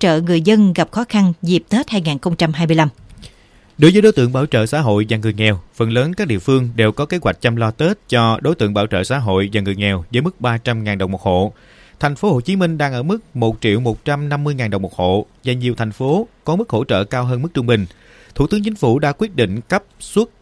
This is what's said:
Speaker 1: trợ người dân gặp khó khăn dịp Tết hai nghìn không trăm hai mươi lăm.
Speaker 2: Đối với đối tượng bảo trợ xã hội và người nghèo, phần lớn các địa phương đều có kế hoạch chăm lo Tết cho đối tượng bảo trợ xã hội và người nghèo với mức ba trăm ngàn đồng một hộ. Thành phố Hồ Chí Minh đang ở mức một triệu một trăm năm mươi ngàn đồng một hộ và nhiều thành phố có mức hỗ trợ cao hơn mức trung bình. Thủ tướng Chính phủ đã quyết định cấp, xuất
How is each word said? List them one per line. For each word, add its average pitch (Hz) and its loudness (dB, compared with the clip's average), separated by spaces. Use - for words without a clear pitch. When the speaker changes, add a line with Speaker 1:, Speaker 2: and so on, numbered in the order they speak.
Speaker 1:
trợ 160 4
người 170 2
dân 202 4
gặp 165 -2
khó 240 -4
khăn 196 2
dịp 170 0
Tết 254 0
hai 208 0
nghìn 151 -2
không 170 -2
trăm 160 0
hai 160 -2
mươi 160 2
lăm. 156 4
Speaker 2:
Đối 151 8
với 202 6
đối 214 6
tượng 123 2
bảo 131 0
trợ 113 0
xã 147 -2
hội 107 2
và 113 0
người 107 -2
nghèo, 104 2
phần 113 -2
lớn 135 0
các 202 -4
địa 107 0
phương 131 2
đều 110 2
có 147 -4
kế 180 -4
hoạch 92 -2
chăm 117 0
lo 113 0
Tết 175 -2
cho 113 2
đối 117 0
tượng 104 -2
bảo 104 0
trợ 95 -2
xã 127 -4
hội 101 0
và 107 -2
người 98 -4
nghèo 98 -2
với 120 0
mức 180 -6
ba 117 -2
trăm 117 -4
ngàn 104 -4
đồng 95 -2
một 95 -8
hộ. 98 0
Thành 143 -2
phố 208 0
Hồ 127 0
Chí 190 -2
Minh 170 -2
đang 143 -2
ở 123 -4
mức 196 -6
một 113 0
triệu 110 2
một 117 -4
trăm 143 -4
năm 143 -2
mươi 147 -4
ngàn 120 -4
đồng 98 -4
một 92 -10
hộ 92 0
và 123 -2
nhiều 123 -2
thành 110 -4
phố 160 -2
có 156 -2
mức 226 -4
hỗ 123 0
trợ 101 0
cao 123 -4
hơn 123 -2
mức 165 -4
trung 127 -2
bình. 107 2
Thủ 139 2
tướng 208 -2
Chính 220 -2
phủ 127 2
đã 147 0
quyết 208 -6
định 110 0
cấp, 185 -4
xuất - -2